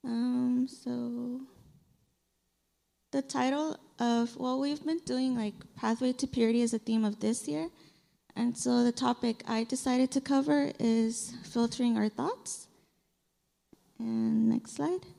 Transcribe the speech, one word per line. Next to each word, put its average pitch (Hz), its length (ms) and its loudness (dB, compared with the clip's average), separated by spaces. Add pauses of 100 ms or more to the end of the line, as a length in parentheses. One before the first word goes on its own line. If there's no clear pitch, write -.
Um, 247 640 0
so 247 720 -6 (1700)
the 277 100 0
title 277 560 -2 (220)
of, 233 380 2
well, 254 220 -2
we've 285 240 -2
been 320 220 -2
doing, 254 300 0
like, 214 180 -2 (220)
Pathway 233 380 0
to 262 120 -2
Purity 233 380 2
is 233 80 2
the 226 80 0
theme 220 260 0
of 214 140 -2
this 214 280 -2
year. 311 220 -4 (680)
And 240 220 -2
so 240 260 2
the 240 80 4
topic 240 560 -2
I 226 180 -2
decided 254 480 0
to 269 80 0
cover 285 580 2
is 226 640 0
filtering 240 520 0
our 214 140 2
thoughts. - 600 -6 (1300)
And 220 500 2
next - 280 -2
slide. 349 280 -2 (140)